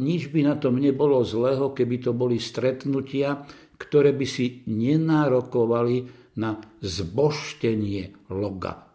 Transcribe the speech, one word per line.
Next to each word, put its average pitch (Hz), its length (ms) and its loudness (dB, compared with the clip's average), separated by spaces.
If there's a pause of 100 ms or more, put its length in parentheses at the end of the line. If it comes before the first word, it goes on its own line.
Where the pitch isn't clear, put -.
nič 160 320 -2
by 147 160 4
na 147 80 2
tom 131 240 0
nebolo 139 400 4
zlého, 131 560 0
keby 123 240 0
to 123 160 -2
boli 123 240 0
stretnutia, 135 1040 -2 (320)
ktoré 143 400 4
by 135 80 -2
si 123 400 -4
nenárokovali 123 1400 2 (320)
na 110 160 -2 (240)
zbožtenie 101 1500 -4
loga 95 640 -6